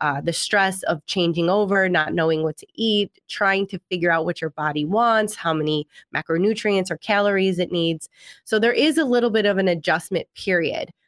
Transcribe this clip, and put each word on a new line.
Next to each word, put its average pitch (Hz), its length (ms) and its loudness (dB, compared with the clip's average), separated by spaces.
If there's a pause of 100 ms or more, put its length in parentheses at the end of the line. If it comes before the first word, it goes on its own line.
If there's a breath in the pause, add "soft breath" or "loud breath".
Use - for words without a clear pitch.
uh, 143 200 -2
the 156 120 -2
stress 190 520 -2
of 156 220 -4
changing 170 440 0
over, 196 380 2
not 165 260 0
knowing 160 300 2
what 156 140 -2
to - 80 -20 (100)
eat, 214 340 0 (180)
trying 196 380 0
to 190 140 -8 (100)
figure 175 220 0
out 165 120 2
what 170 160 -4
your 160 100 -4
body 151 340 -4
wants, 214 500 2
how 165 180 -2
many 151 360 -2 (260 loud breath)
macronutrients 190 720 0
or 165 80 -6
calories 196 640 0
it 180 140 -4
needs. 165 360 -2 (360 loud breath)
So 214 160 0
there 233 120 4
is 294 260 2
a 320 60 2
little 240 260 2
bit 208 160 2
of 196 120 2
an 190 80 2
adjustment 170 680 -2
period, 170 560 -2 (160)